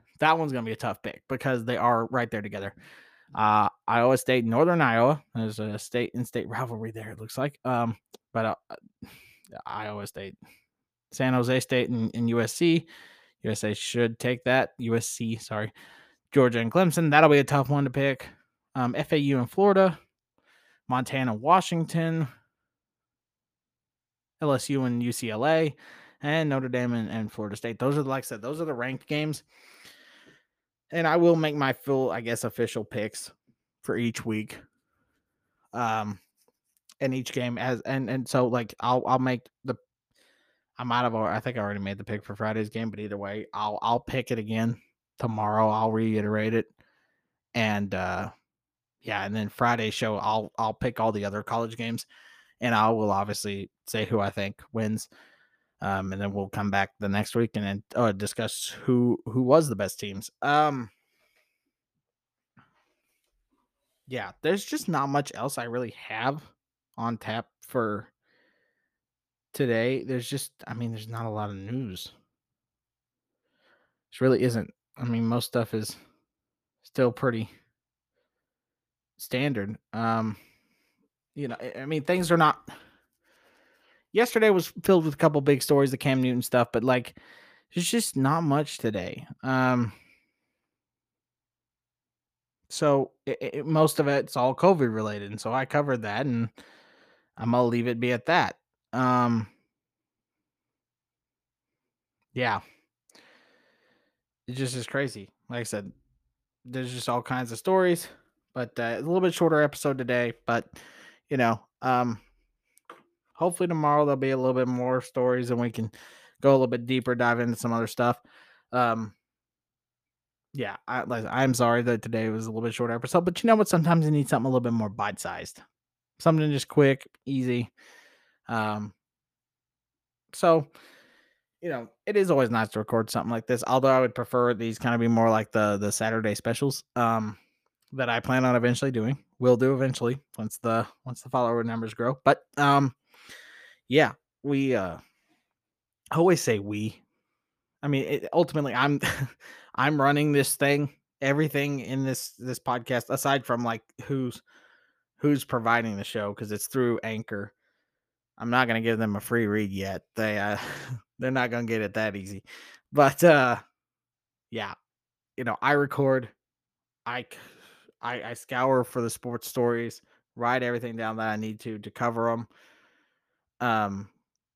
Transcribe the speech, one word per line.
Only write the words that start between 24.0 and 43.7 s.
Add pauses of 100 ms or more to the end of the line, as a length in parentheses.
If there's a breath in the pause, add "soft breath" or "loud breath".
L
S
U
and
U
C
L
A. (460 loud breath)
And
Notre
Dame
and,
and
Florida
State.
Those
are,
like
I
said,
those
are
the
ranked
games. (1500 soft breath)
And
I
will
make
my
full,
I
guess,
official
picks (500)
for
each
week. (1120)
Um, (800)
and
each
game
as,
and,
and
so,
like,
I'll,
I'll
make (180)
the, (1000)
I
might
have
al-,
I
think
I
already
made
the
pick
for
Friday's
game,
but
either
way,
I'll,